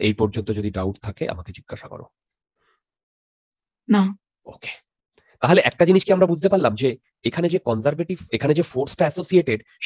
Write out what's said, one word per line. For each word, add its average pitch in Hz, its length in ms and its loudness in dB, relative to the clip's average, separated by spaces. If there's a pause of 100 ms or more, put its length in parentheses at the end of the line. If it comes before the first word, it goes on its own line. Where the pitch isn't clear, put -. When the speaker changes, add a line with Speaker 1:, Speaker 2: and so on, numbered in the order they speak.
Speaker 1:
এই 107 140 2
পর্যন্ত 104 280 -2 (100)
যদি 104 200 -6
ডাউট 95 180 -4 (100)
থাকে, - 180 -8 (100)
আমাকে 85 240 -14
জিজ্ঞাসা - 340 -16
করো। - 140 -16 (1800)
Speaker 2:
না। 208 140 4 (440)
Speaker 1:
ওকে। - 260 -16 (720)
তাহলে 170 180 4 (100)
একটা - 180 2
জিনিস 185 160 6
কি - 120 0
আমরা 185 160 4
বুঝতে 170 200 0
পারলাম 160 200 2 (100)
যে 135 60 2 (400)
এখানে 170 260 -2
যে 180 40 0 (100)
কনজারভেটিভ, 147 500 -2 (180)
এখানে 139 220 2
যে 165 140 2
ফোর্সটা - 340 -4
অ্যাসোসিয়েটেড, 151 520 0 (280)